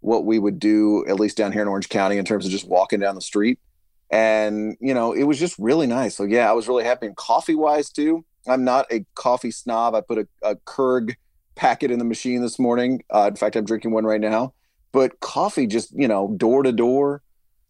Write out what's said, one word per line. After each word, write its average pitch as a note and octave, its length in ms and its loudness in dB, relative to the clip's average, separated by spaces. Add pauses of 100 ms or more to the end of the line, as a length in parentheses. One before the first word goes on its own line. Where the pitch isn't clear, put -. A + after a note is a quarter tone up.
what G#2+ 240 0
we A2 140 2
would G2+ 200 0
do, G#2+ 480 2
at G2 140 0
least G#2 160 0
down G2+ 160 -2
here A2 100 -2
in G2+ 60 -2
Orange G2 220 -4
County, G2+ 260 0
in G2 80 -2
terms G2 220 -2
of F#2+ 40 -6
just G2 160 -6
walking F#2 320 2
down G2 160 -2
the F#2+ 60 -16
street. G#2+ 380 -2 (520)
And, G#2+ 720 0
you C3 140 0
know, A#2 180 0
it C#3 120 0
was C#3+ 140 2
just F3 200 -4
really C3+ 280 2
nice. A#2+ 300 -2
So, G2+ 80 -4
yeah, A2+ 260 4
I A2+ 40 4
was A2+ 120 0
really A#2+ 180 0
happy. A#2+ 220 0
And G2 100 -14
coffee-wise, D3+ 760 0
too, D#3+ 340 -2 (240)
I'm B2+ 160 2
not B2+ 280 2
a A2 120 -2 (100)
coffee B2 380 -2
snob. A#2 420 -2
I A2 60 0
put A2 180 -4
a, G#2+ 80 -4 (160)
a G#2 140 -2
Keurig B2+ 580 -2 (400)
packet B2+ 360 0
in A#2+ 80 -2
the A#2+ 60 -2
machine A#2+ 360 -2
this A#2+ 180 -4
morning. B2 460 0 (100)
Uh, G#2 140 6
in G#2 80 -4
fact, G#2+ 180 -2
I'm A2 100 -2
drinking A2+ 280 -2
one A2 140 0
right G#2+ 140 0
now. A2 340 -2 (360)
But C3 300 2
coffee D#3+ 460 -2
just, A2 300 -4
you C#3 100 2
know, G2+ 300 0
door A#2+ 260 4
to C3 100 2
door, C3+ 500 0 (480)